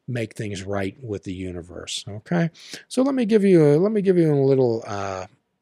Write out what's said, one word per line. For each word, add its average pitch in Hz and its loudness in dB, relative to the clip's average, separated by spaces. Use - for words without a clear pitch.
make 113 -8
things 101 -10
right 98 -6
with 104 -8
the 95 -10
universe, 87 -12
okay? 165 -4
So - -2
let 269 -2
me 254 0
give 208 2
you 180 6
a, 143 6
let 196 2
me 214 -2
give 185 2
you 160 4
a 143 2
little, 131 2
uh, 98 -6